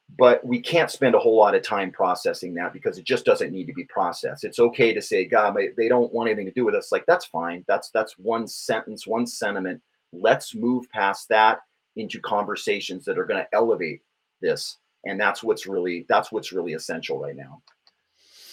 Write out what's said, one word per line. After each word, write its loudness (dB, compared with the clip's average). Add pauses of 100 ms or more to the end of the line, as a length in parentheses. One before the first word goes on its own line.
(180)
but 6
we -2
can't 0
spend 4
a 8
whole 6
lot 8
of 4
time -4
processing -2
that -6
because -6
it -14
just 0
doesn't 2
need -8
to -10
be -10
processed. -4
It's -4
okay 6
to -4
say, 0
"God, 2
they, 0
they 2
don't 2
want -2
anything -2
to -10
do 0
with 2
us." -4
Like, 0
that's 4
fine. -8
That's, -2
that's -4
one -2
sentence, -6
one -2
sentiment. -6 (300)
Let's 0
move -2
past -2
that 6 (360)
into -8
conversations -4
that -4
are 0
gonna -4
elevate 0 (400)
this. -4 (260)
And -6
that's 0
what's -2
really, -4
that's 2
what's -8
really -6
essential -8
right -10
now. -20 (920)